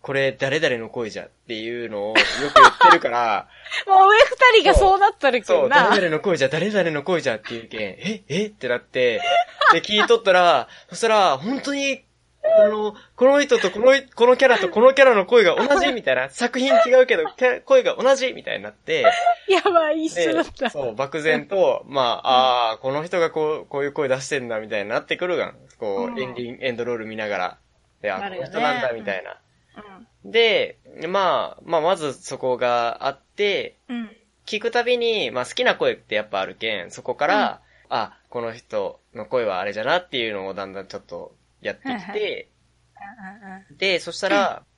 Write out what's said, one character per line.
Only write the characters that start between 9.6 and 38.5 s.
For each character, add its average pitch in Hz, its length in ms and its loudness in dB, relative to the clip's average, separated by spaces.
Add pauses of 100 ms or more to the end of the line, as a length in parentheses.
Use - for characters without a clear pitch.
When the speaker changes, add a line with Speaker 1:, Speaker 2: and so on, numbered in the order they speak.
Speaker 1:
で、 170 100 2
聞 208 200 0
い - 40 2
と 233 120 4
っ - 40 -6
た 190 100 2
ら、 170 360 4 (200)
そ 175 60 -18
し - 60 -10
た 226 80 0
ら、 190 280 4
本 226 240 -6
当 285 140 -6
に、 277 300 -4 (540)
あ - 100 6
の、 208 260 -4 (220)
こ 247 100 2
の 285 160 4
人 254 160 0
と 185 140 -2
こ 208 80 -8
の、 254 120 6 (220)
こ 233 120 2
の 247 100 6
キ 262 100 4
ャ - 20 6
ラ 233 100 4
と 185 120 -2
こ 202 100 0
の 262 140 8
キ 277 80 6
ャ - 20 10
ラ 254 100 6
の 196 120 2
声 233 180 6
が 165 120 4
同 269 240 2
じ 285 120 0
み 226 120 -8
た 131 80 2
い 127 40 2
な、 131 140 -4
<laughs> - 0 -
作 240 300 -4
品 262 120 2 (140)
違 247 160 2
う 254 40 4
け 233 100 0
ど、 165 100 -2 (100)
キ 254 80 -2
ャ-、 247 200 0
声 262 180 4
が 175 140 -2
同 262 180 2
じ 262 180 -4
み - 120 -16
た 110 100 -6
い 101 40 -8
に 98 40 -10
な 104 80 -12
っ - 20 -20
て、 - 320 -4 (440)
Speaker 2:
や 370 140 4
ば 330 280 2
い、 320 160 -2
一 175 220 -4
緒 - 40 0
だ 330 100 0
っ - 20 0
た。 - 220 -8
Speaker 1:
で、 220 40 -2
そ 135 200 -6
う、 107 40 -12
漠 139 260 -6
然 151 260 -2
と、 170 400 0
ま 123 360 -2
あ、 127 480 2
Speaker 2:
う - 0 -
ん。 - 20 -4
Speaker 1:
あ - 40 -4
ー、 - 20 -20
こ 131 140 -6
の 147 100 -4
人 180 160 -4
が 165 140 0
こ 156 320 -4
う、 - 20 -20
こ 139 140 -6
う 143 40 -2
い 143 40 -4
う 143 40 -8
声 143 160 -4
出 131 120 -2
し 135 80 -12
て 147 100 -4
ん 123 100 -8
だ 110 120 -6
み 110 80 -14
た 107 100 -6
い 98 60 -4
に 104 40 -10
な 117 120 -4
っ - 40 -20
て 160 120 -6
く 175 100 -6
る 175 100 -2
が 113 100 -4
ん。 - 100 -16 (220)
こ 98 260 -4
う、 - 20 -6
Speaker 2:
う - 80 -10
ん。 131 60 -10
Speaker 1:
エ 131 40 -4
ン 127 100 -12
デ 123 80 -10
ィ 120 120 -12
ン - 40 -20
グ、 123 60 -12
エ 131 60 -2
ン 117 60 -8
ド 117 80 -6
ロ 120 100 -6
ー 113 40 -8
ル 110 80 -12
見 110 100 -12
な 107 120 -8
が 101 80 -4
ら。 90 220 -6 (420)
で、 104 120 -6
「あ、 95 80 -6
Speaker 2:
な 190 100 -10
る 190 60 -14
よ - 80 -10
ね。 - 40 -14
Speaker 1:
こ 185 60 -18
の - 60 -6
人 247 120 -2
な 247 60 -6
ん - 20 -6
だ」 127 140 -4
み 113 80 -12
た 101 140 -6
い 92 80 -10
な。 92 80 -16
Speaker 2:
う - 20 -16
ん。 - 20 -20 (880)
う 196 40 -18
ん。 - 20 -16
Speaker 1:
で、 208 480 0 (300)
ま 170 500 -2
あ、 - 60 -20
ま 165 140 -2
あ、 - 20 0
ま 180 160 0
ず 151 160 -6
そ - 260 -14
こ 127 180 -2
が 120 500 -2
あ 139 40 -2
っ - 100 -16
て、 190 560 -6 (120)
Speaker 2:
う 247 60 -10
ん。 226 160 -12 (360)
Speaker 1:
聞 214 140 -8
く 240 100 -4
た 240 120 -2
び 247 140 0
に、 220 340 -2
ま 123 120 -4
あ、 123 40 -6
好 - 80 -16
き 247 100 -4
な 208 120 2
声 135 160 0
っ 110 40 -6
て - 180 -12
や 104 80 0
っ 107 60 -12
ぱ 98 120 -6
あ 95 60 -4
る 95 80 -14
け 107 280 -6
ん、 90 80 -14
そ - 120 -20
こ 127 120 -6
か 143 120 -4
ら、 180 340 -2 (300)
Speaker 2:
う 127 40 -6
ん。 - 20 -2
Speaker 1:
あ、 110 220 -8 (120)
こ 123 100 -8
の 113 120 -8